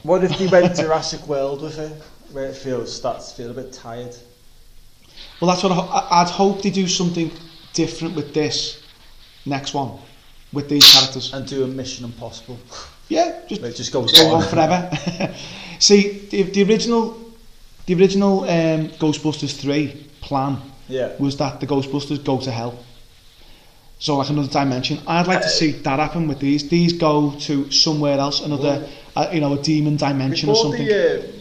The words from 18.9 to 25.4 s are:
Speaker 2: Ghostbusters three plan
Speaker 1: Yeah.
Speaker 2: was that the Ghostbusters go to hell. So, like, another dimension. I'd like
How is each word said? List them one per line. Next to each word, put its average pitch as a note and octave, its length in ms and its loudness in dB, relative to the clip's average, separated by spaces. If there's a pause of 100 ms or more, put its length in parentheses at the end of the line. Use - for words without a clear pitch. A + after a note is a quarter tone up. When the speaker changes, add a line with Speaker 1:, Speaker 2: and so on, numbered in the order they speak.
Speaker 2:
Ghostbusters D3 640 -2
three C#3+ 460 -2 (160)
plan C3+ 360 -2 (300)
Speaker 1:
Yeah. C3 300 -4
Speaker 2:
was C#3 200 -2
that C#3 220 -4
the C#3+ 60 -6
Ghostbusters C#3 580 -2
go C3+ 160 0
to C3 100 -6
hell. A#2+ 280 -6 (1200)
So, D3+ 200 -2
like, C3+ 100 -2
another D3 200 0
dimension. C#3 580 0
I'd E3+ 200 2
like F#3 140 2